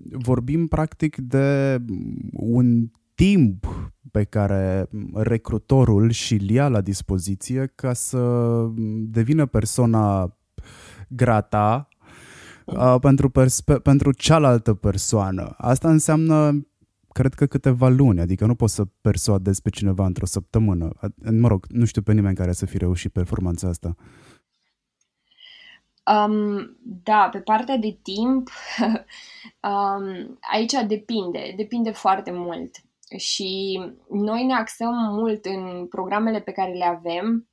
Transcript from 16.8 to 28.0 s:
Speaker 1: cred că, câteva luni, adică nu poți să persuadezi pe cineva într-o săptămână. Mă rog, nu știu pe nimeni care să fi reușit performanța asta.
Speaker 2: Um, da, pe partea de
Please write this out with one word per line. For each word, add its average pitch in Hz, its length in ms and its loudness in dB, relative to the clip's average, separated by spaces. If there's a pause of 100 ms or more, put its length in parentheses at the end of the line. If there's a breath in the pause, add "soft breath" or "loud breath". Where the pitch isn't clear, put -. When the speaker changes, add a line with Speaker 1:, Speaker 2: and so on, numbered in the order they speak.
Speaker 1:
cred 131 220 0
că, 143 120 2
câteva 131 420 2
luni, 127 320 6
adică 90 260 0
nu 120 80 4
poți 113 200 0
să 104 100 0 (160)
persuadezi 98 640 0
pe 104 80 -2
cineva 95 360 0
într-o 90 200 -2
săptămână. 90 680 0 (480)
Mă 120 80 4
rog, 98 200 0
nu 120 160 0
știu 107 180 -2
pe 107 100 0
nimeni 101 240 2
care 90 160 -2
să 92 140 -4
fi 95 120 -6
reușit 90 340 -2
performanța 90 560 -4
asta. 85 280 -6 (2000 loud breath)
Speaker 2:
Um, 208 760 0
da, 208 500 0
pe 196 80 -10
partea 240 360 0
de 214 260 -4